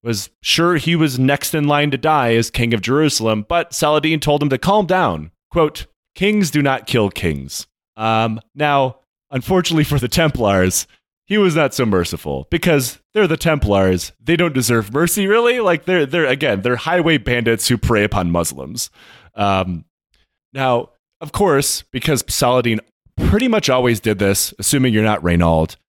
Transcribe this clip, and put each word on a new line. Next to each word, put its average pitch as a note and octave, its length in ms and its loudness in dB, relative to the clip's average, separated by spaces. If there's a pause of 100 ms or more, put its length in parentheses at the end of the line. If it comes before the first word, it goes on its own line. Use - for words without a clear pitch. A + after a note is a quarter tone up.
was A2 280 -6 (100)
sure E3+ 360 0
he E3+ 200 0
was D3+ 220 0
next C#3 360 0
in D3+ 120 0
line D3 240 2
to C#3 80 -2
die C3+ 380 2
as A2+ 140 0
king A#2 220 -2
of A2+ 80 0
Jerusalem, A2+ 680 0
but E3+ 260 -2
Saladin D#3 460 0
told D3 220 0
him D3+ 60 0
to C3+ 80 0
calm G3 300 0
down. A#2+ 440 -2 (200)
Quote, D#3 360 0 (280)
"Kings G3+ 360 0
do D3 120 0
not C3+ 240 -2
kill G#2+ 240 0
kings." C#2 560 -6 (300)
Um, A2 440 -2 (140)
now, C#3+ 460 0 (300)
unfortunately D#3+ 540 0
for D3 140 -2
the B2 100 -2
Templars, G#2 760 0 (400)
he G3+ 100 -2
was G3 180 2
not D3+ 200 0
so C3 100 0
merciful E2+ 680 -2
because D3 480 0 (140)
they're G#3+ 140 2
the D#3+ 100 0
Templars. G2+ 840 0
They D3+ 180 -2
don't E3 180 -2
deserve A#2 380 0
mercy, E3+ 340 0
really. A#3+ 340 2
Like, F3+ 240 0
they're, F3+ 220 0
they're, D#3+ 180 0
again, C3 380 0
they're B2 140 0
highway D#3+ 420 0
bandits A#2 500 0
who B2 80 2
prey A2 280 2
upon F#2+ 280 -2
Muslims. D2 560 -4 (460)
Um, F#2+ 500 -2 (680)
now, C3 360 -2 (300)
of D#3 120 -14
course, D3 600 0
because C3 340 -2
Saladin B2 540 0 (360)
pretty A3+ 320 2
much A3 200 0
always B2 320 2
did G#2+ 180 -2
this, G2 400 0
assuming B2+ 360 0
you're G#2+ 100 2
not G#2+ 180 0
Reynaud E2 540 2 (120)